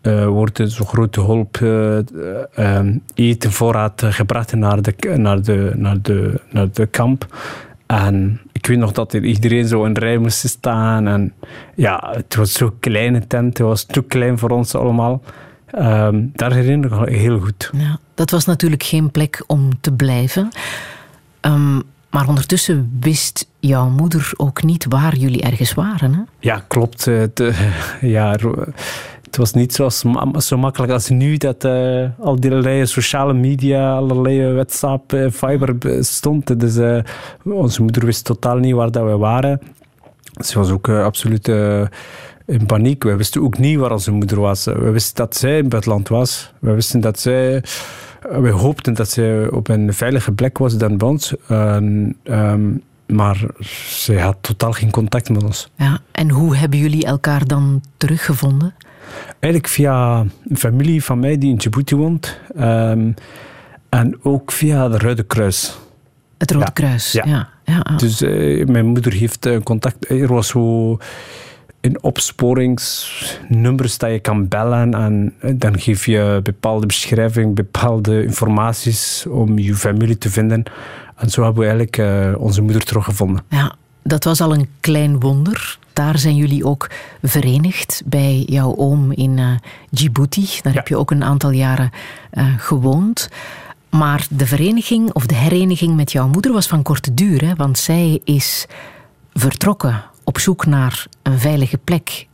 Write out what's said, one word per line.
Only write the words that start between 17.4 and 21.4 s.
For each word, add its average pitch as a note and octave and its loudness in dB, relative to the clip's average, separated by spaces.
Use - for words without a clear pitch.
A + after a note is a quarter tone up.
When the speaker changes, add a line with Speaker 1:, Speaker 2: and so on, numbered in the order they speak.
Speaker 1:
goed. G2 -6
Speaker 2:
Ja, D3 0
dat E3 -2
was E3+ 0
natuurlijk D#3+ 0
geen D#3 0
plek D3+ -2
om C#3 2
te D3 0
blijven. C3 0